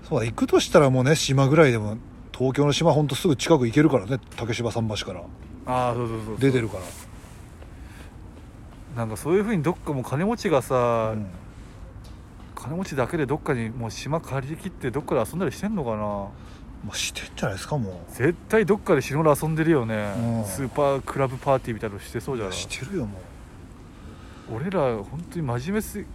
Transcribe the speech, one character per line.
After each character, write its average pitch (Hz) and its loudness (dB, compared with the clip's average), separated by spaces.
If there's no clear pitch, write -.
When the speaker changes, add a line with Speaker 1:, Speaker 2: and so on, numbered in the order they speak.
Speaker 1:
そ 156 0
う 117 4
だ、 113 0
行 113 -4
く 262 2
と 370 8
し - -2
た 175 10
ら 139 8
も 131 4
う 123 4
ね、 156 6
島 135 4
ぐ 151 8
ら 160 12
い 123 6
で 113 2
も、 107 -4
東 127 0
京 143 4
の 143 4
島 160 4
ほ 151 4
ん 143 0
と 139 -2
す - -2
ぐ 147 4
近 - 4
く 120 4
行 110 -2
け 151 6
る 156 6
か 131 4
ら 98 0
ね、 135 -2
竹 113 -4
芝 117 -2
桟 110 -2
橋 - -6
か 95 -8
ら。 87 -10
Speaker 2:
あ 127 0
ー、 - -2
そ 120 -2
う 113 -2
そ 113 -4
う - -4
そ 110 -6
う 107 -8
そ 110 -8
う。 98 -8
Speaker 1:
出 131 6
て 123 4
る 110 -2
か 98 -8
ら。 92 -10
Speaker 2:
な 117 -2
ん 110 -6
か 110 -6
そ 147 -2
う - 4
い 208 6
う - 0
風 214 0
に 151 0
ど 160 0
っ - -4
か - -6
も 135 -2
う 113 -6
金 147 -2
持 226 0
ち 202 -2
が 139 6
さ、 117 2
Speaker 1:
う - -4
ん。 104 -6
Speaker 2:
金 143 -8
持 190 -2
ち 151 -6
だ 123 2
け 170 -4
で 147 2
ど 131 0
っ - -8
か 156 0
に 113 -2
も 117 -6
う - -6
島 147 -4
借 135 -6
り 160 -6
切 - -10
っ - -6
て 135 -4
ど 143 -2
っ - -14
か 170 -2
で 113 2
遊 - -8
ん - -2
だ 185 0
り 135 -2
し - -12
て 196 -4
ん 220 -2
の 160 -2
か 117 -2
な？ 107 -2
Speaker 1:
ま 101 -8
あ、 - -12
し - -4
て - -8
ん - -10
じ - -6
ゃ 143 -2
な 104 -2
い - -4
で 92 -8
す - -12
か、 151 -2
も 101 -2
う。 87 -14
Speaker 2:
絶 165 4
対 214 4
ど 208 4
っ 202 -8
か 180 4
で 135 6
死 - -6
ぬ 139 0
ほ 160 2
ど 151 8
遊 156 0
ん 160 0
で 156 2
る 165 4
よ 131 6
ね。 107 -2
Speaker 1:
う 117 0
ん。 - -2
Speaker 2:
ス 101 -4
ー 123 -2
パ 139 2
ー 131 -4
ク - -6
ラ 135 4
ブ 127 -4
パ 139 4
ー 127 4
テ - -8
ィ - -4
ー 113 -2
み 101 -6
た 113 -4
い 104 -2
な 101 -10
の 95 -10
し - -16
て 117 -4
そ 139 -4
う - -2
じ 110 -4
ゃ 98 -2
な 92 -4
い？ - -4
Speaker 1:
し 90 -6
て - -8
る 190 -4
よ、 120 -2
も 98 -10
う。 113 -6
Speaker 2:
俺 160 -2
ら 185 2
本 120 -8
当 175 -6
に 156 -2
真 120 0
面 - 0
目 220 2
す - -8
ぎ 175 -8